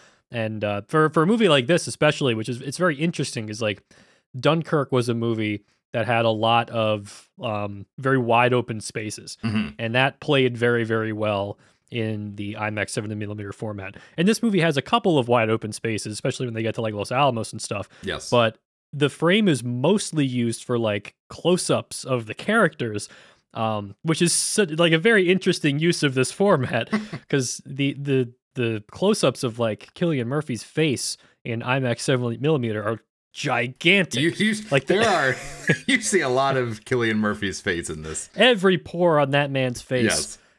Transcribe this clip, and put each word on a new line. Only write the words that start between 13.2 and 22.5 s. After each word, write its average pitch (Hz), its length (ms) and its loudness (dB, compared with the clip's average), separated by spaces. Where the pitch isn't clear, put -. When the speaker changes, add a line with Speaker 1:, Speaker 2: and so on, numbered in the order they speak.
Speaker 1:
format. 101 460 -10
And 175 100 2
this 220 140 2
movie 196 200 2
has 160 160 2
a 139 40 2
couple 196 380 2
of 117 80 0
wide 117 220 4
open 110 240 -2
spaces, 110 400 -6
especially 127 340 -4
when 113 60 -8
they 110 100 -4
get 110 120 -2
to, 123 60 -4
like, 110 120 -4
Los 101 180 -6
Alamos 123 400 0
and 107 100 -12
stuff. 101 280 -8
Speaker 2:
Yes. 90 280 -8
Speaker 1:
But 117 280 4
the 143 160 2
frame 190 380 2
is 127 160 2
mostly 143 640 0
used 120 380 -2
for, 123 160 -2
like, 104 360 -2
close-ups - 760 0
of 123 200 -2
the 110 80 -10
characters, 151 760 0